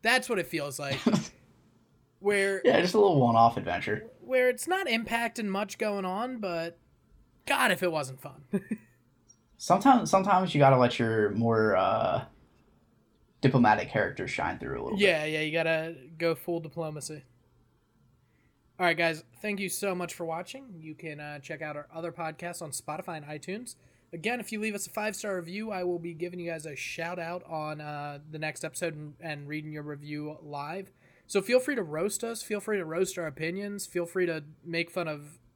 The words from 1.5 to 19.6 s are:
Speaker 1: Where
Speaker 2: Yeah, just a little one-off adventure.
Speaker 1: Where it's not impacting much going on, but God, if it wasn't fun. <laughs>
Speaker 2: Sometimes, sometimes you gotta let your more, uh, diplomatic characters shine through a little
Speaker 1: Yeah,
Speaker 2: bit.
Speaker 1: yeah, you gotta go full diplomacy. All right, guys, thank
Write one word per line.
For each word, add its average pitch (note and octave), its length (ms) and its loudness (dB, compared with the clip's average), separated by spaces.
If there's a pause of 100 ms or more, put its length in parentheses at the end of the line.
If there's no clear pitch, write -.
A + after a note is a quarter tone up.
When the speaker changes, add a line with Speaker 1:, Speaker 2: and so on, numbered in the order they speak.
Speaker 1:
Where G3 440 2
Speaker 2:
Yeah, - 160 6
just F3+ 140 0
a A3 40 6
little F#3 220 8
one-off A#2 360 8
adventure. F2+ 500 -4 (140)
Speaker 1:
Where B3+ 280 2
it's B3 200 -2
not F#4 180 0
impacting A#3 600 -2
much G3 320 -4
going G3+ 260 -2
on, A3+ 340 -4
but E3+ 400 -4 (680)
God, B3+ 260 2
if F3+ 100 0
it F3+ 80 2
wasn't C#3 300 -4
fun. - 320 -16
<laughs> F#3+ 80 0 (1000)
Speaker 2:
Sometimes, G3+ 520 6
sometimes F#3+ 440 4
you D3 40 4
gotta C3+ 180 10
let B2 220 6
your A2 320 4
more, A2 460 4
uh, G2 480 2 (1160)
diplomatic A#2+ 500 6
characters F#2+ 380 -2
shine - 300 -4
through - 220 -6
a - 20 -6
little - 160 -4
Speaker 1:
Yeah, F3 240 4
Speaker 2:
bit. D#3 100 -4
Speaker 1:
yeah, D#3 100 0
you D#3 100 -2
gotta E3 420 0 (240)
go E3 160 2
full E3+ 240 -4
diplomacy. D#3 640 -10 (1600)
All F3+ 60 4
right, E3 100 4
guys, E3 260 0 (180)
thank G3+ 200 -4